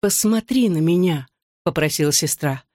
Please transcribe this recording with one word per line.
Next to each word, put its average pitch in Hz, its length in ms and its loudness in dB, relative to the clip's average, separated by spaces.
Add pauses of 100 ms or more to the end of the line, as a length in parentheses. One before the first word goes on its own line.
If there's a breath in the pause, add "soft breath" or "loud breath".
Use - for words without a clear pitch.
"Посмотри 226 640 0
на 170 120 0
меня", 165 500 2 (340)
попросила 151 480 0
сестра. 143 640 -4